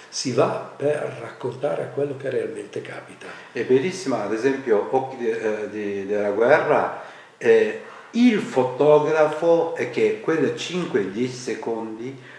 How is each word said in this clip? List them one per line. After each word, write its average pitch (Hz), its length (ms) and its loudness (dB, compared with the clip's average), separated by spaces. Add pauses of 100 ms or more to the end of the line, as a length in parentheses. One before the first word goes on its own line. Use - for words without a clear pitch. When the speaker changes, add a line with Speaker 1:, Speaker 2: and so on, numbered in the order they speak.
Speaker 1:
Si - 240 -6
va - 440 0
per 147 440 -4
raccontare 131 760 -6
quello 139 220 -4
che 131 140 -8
realmente 107 520 -6
capita. - 440 -16 (260)
Speaker 2:
È 120 120 -4
bellissima, 127 600 0
ad 101 80 -4
esempio, 120 580 2
Occhi 127 280 0
de-, 110 440 -2
eh, 101 80 -8
di-, 101 360 -6
della 104 240 0
guerra, 123 720 2 (360)
eh, 110 440 4 (320)
il 226 260 6
fotografo 151 1300 4
è - 160 -4
che 110 300 2
quelle 147 360 0
cinque - 540 -2
dieci 127 240 -4
secondi 113 840 -8 (200)